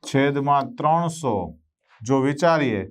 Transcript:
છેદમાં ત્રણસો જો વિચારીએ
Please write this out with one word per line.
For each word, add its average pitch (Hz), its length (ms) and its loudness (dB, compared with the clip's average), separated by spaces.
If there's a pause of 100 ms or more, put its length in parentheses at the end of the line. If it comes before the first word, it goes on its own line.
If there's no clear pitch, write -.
છેદમાં 139 680 0
ત્રણસો 160 560 0 (720)
જો 135 160 4
વિચારીએ 143 640 0